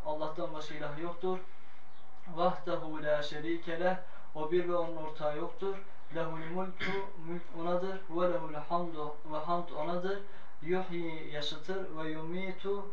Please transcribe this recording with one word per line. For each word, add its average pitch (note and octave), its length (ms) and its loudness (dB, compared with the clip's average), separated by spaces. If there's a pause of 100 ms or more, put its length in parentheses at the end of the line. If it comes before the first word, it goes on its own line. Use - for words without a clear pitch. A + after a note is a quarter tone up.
Allah'tan D3+ 480 -2
başka D3+ 220 -2
ilah D3 240 -2
yoktur. F3+ 380 0 (1000)
Vahdehu D#3+ 680 0
la D3+ 200 2
şerike E3 560 0
leh, F#3 160 2 (400)
o D#3 160 0
bir F3 180 2
ve F3 60 2
onun E3 200 0
ortağı D3+ 420 0
yoktur. G3 380 0 (400)
Lehul D#3+ 380 0
mulku, F#3+ 560 0 (180)
mülk E3+ 140 0 (180)
onadır. F3+ 360 2 (140)
Ve F3 240 2
lehul D#3+ 200 0
hamdu, D3+ 640 0 (180)
ve D3+ 40 0
hamd - 320 0
onadır. F3 500 0 (420)
Yuhyi, E3 720 0
yaşatır. D#3 640 0
Ve D#3 120 -2
yumitu, F#3 840 0